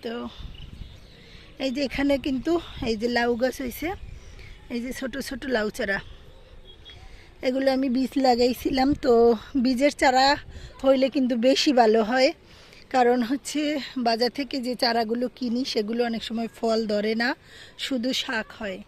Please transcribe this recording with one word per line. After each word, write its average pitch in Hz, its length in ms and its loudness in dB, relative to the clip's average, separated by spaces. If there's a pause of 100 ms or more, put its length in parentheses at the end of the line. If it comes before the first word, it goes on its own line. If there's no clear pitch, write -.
তো 226 100 -8 (1500)
এই 269 100 -2
যে 285 120 -4
এখানে 277 260 0 (120)
কিন্তু 269 260 -2 (380)
এই 226 120 0
যে 240 60 -2 (100)
লাউ 240 140 2 (100)
গাছ 254 220 -2
হয়েছে, 254 240 -8 (840)
এই 240 100 -4
যে 254 160 -8
ছোট 254 140 -8 (140)
ছোট 254 140 -10 (140)
লাউ 214 120 0 (100)
চারা, 196 220 -2 (1500)
এগুলো 269 200 0 (100)
আমি 269 180 0
বীজ 262 180 -2 (140)
লাগাইছিলাম। 254 640 2 (160)
তো 247 80 6 (500)
বীজের 262 380 4
চারা 262 260 6 (560)
হইলে 269 320 6
কিন্তু 262 180 2 (140)
বেশি 285 240 4 (100)
ভালো 220 280 6
হয়, 262 200 4 (640)
কারণ 247 260 4 (100)
হচ্ছে 285 320 -4 (460)
বাজার 233 320 0
থেকে 285 160 -6 (100)
যে 254 80 -4 (100)
চারাগুলো 233 420 0 (140)
কিনি 240 220 -2 (120)
সেগুলো 233 360 -2
অনেক 226 200 -6
সময় 226 280 -6
ফল 226 220 0 (140)
ধরে 208 280 0
না, 240 80 0 (560)
শুধু 254 240 -2 (120)
শাক 226 260 -4 (120)
হয়। 196 280 -8